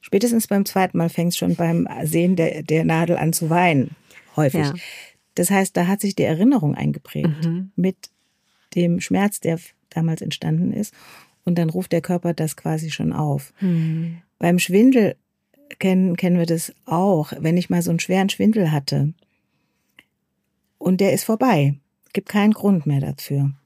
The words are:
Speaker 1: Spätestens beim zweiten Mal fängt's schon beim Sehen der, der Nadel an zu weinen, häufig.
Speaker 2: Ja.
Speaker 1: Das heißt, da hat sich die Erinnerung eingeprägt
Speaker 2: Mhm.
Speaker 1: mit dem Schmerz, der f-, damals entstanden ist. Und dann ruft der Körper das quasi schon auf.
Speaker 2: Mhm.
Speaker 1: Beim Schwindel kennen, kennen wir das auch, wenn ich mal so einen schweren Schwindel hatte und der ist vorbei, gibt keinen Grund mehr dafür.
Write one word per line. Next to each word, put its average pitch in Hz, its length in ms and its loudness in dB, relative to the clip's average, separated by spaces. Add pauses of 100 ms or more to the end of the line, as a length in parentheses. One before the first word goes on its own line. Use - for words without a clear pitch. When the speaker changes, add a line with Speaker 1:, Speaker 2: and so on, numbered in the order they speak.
Speaker 1:
Spätestens 226 460 0
beim 202 180 0
zweiten 185 320 0
Mal 165 120 0
fängt's 170 280 -2
schon 180 180 0
beim 170 320 0 (180)
Sehen 170 300 2
der, 156 280 -2
der 160 220 0
Nadel 165 320 2
an 160 160 0
zu 160 180 -2
weinen, 170 400 2 (440)
häufig. 151 300 2
Speaker 2:
Ja. 143 80 -4 (640)
Speaker 1:
Das 175 160 0
heißt, 190 260 2
da 175 80 2
hat 196 160 0
sich 196 140 -4
die - 80 0
Erinnerung 165 500 2
eingeprägt 151 720 -4
Speaker 2:
Mhm. 180 300 -4
Speaker 1:
mit 180 220 -2 (760)
dem 175 260 2
Schmerz, 196 400 0
der 165 160 -2
f-, - 200 -14 (160)
damals 160 320 -2
entstanden 165 500 -2
ist. - 180 -6 (540)
Und 175 140 0
dann 165 100 0
ruft 180 220 -6
der 170 100 0
Körper 175 320 -2
das 160 240 -4
quasi 160 320 -4
schon 156 240 -4
auf. 147 480 -4
Speaker 2:
Mhm. 165 560 -2 (220)
Speaker 1:
Beim 175 180 2
Schwindel 214 600 4 (600)
kennen, 185 380 2
kennen 180 240 2
wir 170 80 0
das 165 260 -4 (120)
auch, 170 540 2
wenn 165 180 0
ich 175 120 -2
mal 175 140 0
so 175 80 -2
einen 165 80 0
schweren 190 300 0
Schwindel 196 420 0
hatte 143 420 -2 (1600)
und 185 220 0
der 196 140 4
ist - 100 -2
vorbei, 190 520 2 (380)
gibt - 160 -4
keinen 208 240 4
Grund 196 320 0
mehr 143 140 0
dafür. 139 520 -2 (140)